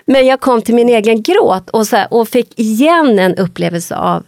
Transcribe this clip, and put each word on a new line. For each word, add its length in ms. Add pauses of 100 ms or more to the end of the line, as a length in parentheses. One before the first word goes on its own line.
Men 200
jag 140
kom 220
till 120
min 140
egen 340
gråt 480
och, 160
så 100
här, 140
och 180
fick 300
igen 600
en 160
upplevelse 640
av, 320